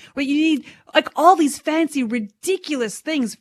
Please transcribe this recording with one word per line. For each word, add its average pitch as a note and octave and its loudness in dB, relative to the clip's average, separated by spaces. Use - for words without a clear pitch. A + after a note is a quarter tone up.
right? C#4 -4
You C#4 -2
need, D#4 0
like, - 2
all E4 8
these D4+ 0
fancy, D#4 -2
ridiculous A#3+ -6
things C#4+ -4